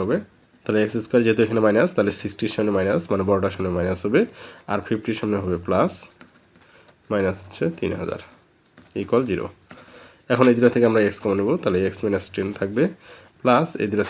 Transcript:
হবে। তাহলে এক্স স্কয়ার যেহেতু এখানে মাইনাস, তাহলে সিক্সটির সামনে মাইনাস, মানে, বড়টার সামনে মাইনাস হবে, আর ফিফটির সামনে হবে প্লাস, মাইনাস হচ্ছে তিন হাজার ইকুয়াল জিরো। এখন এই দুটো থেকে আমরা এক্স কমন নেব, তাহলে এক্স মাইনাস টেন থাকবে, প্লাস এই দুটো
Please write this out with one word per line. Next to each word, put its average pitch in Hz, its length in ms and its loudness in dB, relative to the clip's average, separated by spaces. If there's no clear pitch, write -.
হবে। 110 140 -2
তাহলে 107 220 0
এক্স 107 100 -4
স্কয়ার 120 200 2
যেহেতু 113 220 2
এখানে 113 200 0
মাইনাস, 113 300 4
তাহলে 101 240 0
সিক্সটির 104 340 -6
সামনে 107 220 0
মাইনাস, 95 260 0
মানে, 95 160 0
বড়টার 95 260 2
সামনে 92 240 -4
মাইনাস 90 280 -2
হবে, 123 140 2
আর 104 140 -2
ফিফটির 110 340 -4
সামনে 104 220 -2
হবে 90 140 -2
প্লাস, 110 260 0
মাইনাস 95 320 0
হচ্ছে - 200 -6
তিন 90 200 -2
হাজার - 200 -8
ইকুয়াল 117 280 2
জিরো। 80 160 -2
এখন 123 180 4
এই 117 80 6
দুটো 120 160 6
থেকে 120 160 4
আমরা 110 160 4
এক্স 101 160 -2
কমন 98 180 0
নেব, 104 100 0
তাহলে 92 160 0
এক্স 90 160 -8
মাইনাস 98 200 -2
টেন 95 140 -4
থাকবে, 101 240 -2
প্লাস 127 240 4
এই 107 80 -2
দুটো 104 200 0